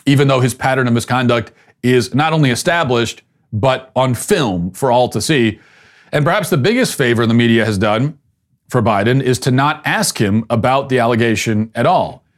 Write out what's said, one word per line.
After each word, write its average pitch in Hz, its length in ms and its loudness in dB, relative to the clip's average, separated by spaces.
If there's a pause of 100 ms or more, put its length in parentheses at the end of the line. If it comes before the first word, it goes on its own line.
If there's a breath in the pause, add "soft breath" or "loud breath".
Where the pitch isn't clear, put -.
even 139 220 4
though 131 120 2
his 123 140 0
pattern 131 320 -2
of 117 80 0
misconduct 120 580 -2 (300 soft breath)
is 123 320 2
not 156 180 0
only 151 180 2
established, 131 720 -2 (300)
but 127 420 -2
on 127 200 0
film 101 560 -2
for 131 200 -2
all 123 180 2
to 110 120 -4
see. 117 400 0 (520 soft breath)
And 147 120 0
perhaps 185 240 0
the 180 80 0
biggest 220 380 0
favor 120 320 0
the 113 80 2
media 117 300 4
has 107 120 -2
done 110 420 -2 (500)
for 123 140 0
Biden 110 400 0
is 127 180 0
to 135 100 -2
not 139 360 0
ask - 320 -2
him 110 320 0
about 127 380 0
the 127 100 0
allegation 113 760 0
at 120 120 -2
all. 160 380 -2 (140)